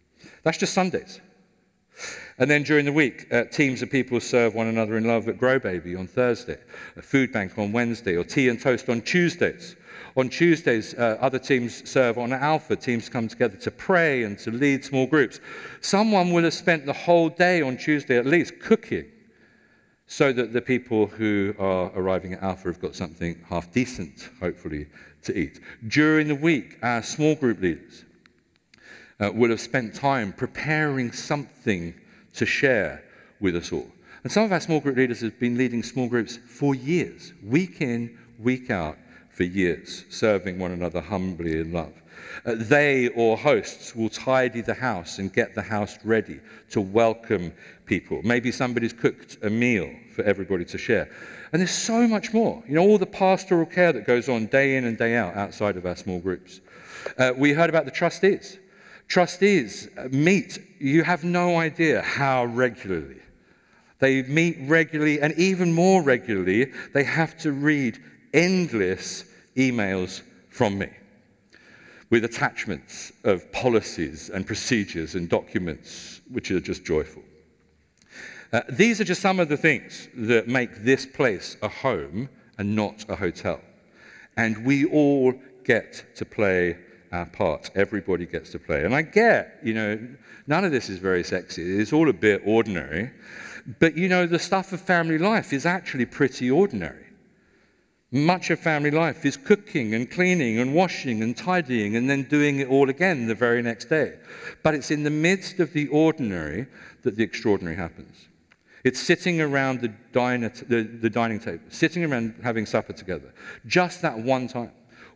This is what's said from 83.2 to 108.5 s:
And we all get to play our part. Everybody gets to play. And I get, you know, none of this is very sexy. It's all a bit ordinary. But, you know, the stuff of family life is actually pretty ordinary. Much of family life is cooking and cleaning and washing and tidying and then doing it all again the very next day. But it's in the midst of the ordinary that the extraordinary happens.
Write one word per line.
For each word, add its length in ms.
And 280
we 200
all 500
get 400
to 80
play 520
our 160
part. 480
Everybody 520
gets 240
to 100
play. 240
And 100
I 80
get, 640
you 100
know, 240
none 180
of 60
this 200
is 80
very 260
sexy. 560
It's 120
all 160
a 40
bit 320
ordinary. 680
But, 160
you 120
know, 180
the 120
stuff 340
of 80
family 380
life 340
is 140
actually 400
pretty 460
ordinary. 500
Much 380
of 100
family 320
life 340
is 100
cooking 560
and 160
cleaning 520
and 120
washing 500
and 140
tidying 600
and 120
then 140
doing 380
it 80
all 200
again 380
the 80
very 260
next 260
day. 280
But 140
it's 160
in 100
the 80
midst 480
of 140
the 160
ordinary 800
that 140
the 80
extraordinary 520
happens. 520